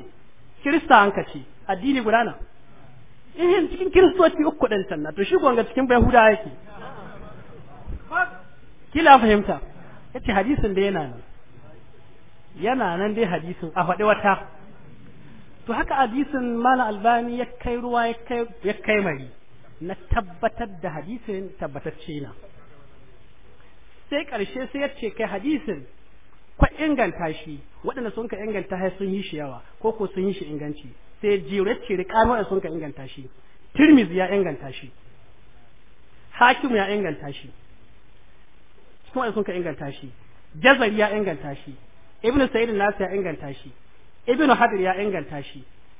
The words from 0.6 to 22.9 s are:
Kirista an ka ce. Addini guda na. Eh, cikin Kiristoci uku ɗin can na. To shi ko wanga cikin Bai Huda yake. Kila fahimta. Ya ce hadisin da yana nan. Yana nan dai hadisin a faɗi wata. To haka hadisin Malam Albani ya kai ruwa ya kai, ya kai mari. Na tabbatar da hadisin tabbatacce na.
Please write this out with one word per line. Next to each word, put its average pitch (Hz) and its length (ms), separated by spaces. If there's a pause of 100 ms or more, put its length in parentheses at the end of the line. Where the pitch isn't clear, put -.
Kirista 285 400
an 202 80
ka 196 220
ce. 147 80 (260)
Addini 240 360
guda 220 220
na. 180 100 (1040)
Eh, 349 300
cikin - 220
Kiristoci 349 560
uku 311 200
ɗin 196 220
can 151 140
na. 156 100
To 196 120
shi 339 120
ko 339 100
wanga 233 180
cikin 262 220
Bai 240 140
Huda 220 300
yake. - 200 (2500)
Kila 285 260
fahimta. 208 420 (540)
Ya 247 60
ce - 120
hadisin 202 420
da 190 60
yana 196 220
nan. 123 200 (1400)
Yana 208 360
nan 208 180
dai 226 100
hadisin 170 500
a 180 100
faɗi 180 200
wata. 202 300 (1300)
To 233 60
haka 311 220
hadisin 247 640
Malam 247 300
Albani 233 520
ya 240 80 (160)
kai 240 140
ruwa 240 320
ya 233 60 (140)
kai, 240 160 (200)
ya 196 100
kai 214 260
mari. 139 280 (520)
Na 180 140 (160)
tabbatar 214 580 (140)
da 180 80
hadisin 190 600 (100)
tabbatacce 147 600
na. 120 100 (1800)